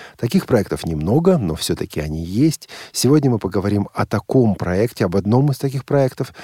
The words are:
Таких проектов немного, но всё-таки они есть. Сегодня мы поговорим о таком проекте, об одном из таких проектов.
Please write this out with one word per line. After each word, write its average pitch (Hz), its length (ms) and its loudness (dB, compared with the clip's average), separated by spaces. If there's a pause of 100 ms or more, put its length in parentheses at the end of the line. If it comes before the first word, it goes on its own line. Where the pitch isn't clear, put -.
(180)
Таких - 300 0
проектов 95 360 0
немного, 110 540 2
но 92 160 -2
всё-таки - 460 -4
они 78 240 -6
есть. 117 440 0 (240)
Сегодня 139 380 2
мы 117 80 2
поговорим 101 560 -2
о - 140 -2
таком 113 480 2
проекте, 98 500 -2
об 90 100 -2
одном 117 360 2
из 131 80 -4
таких 135 260 -6
проектов. 139 480 -2 (100)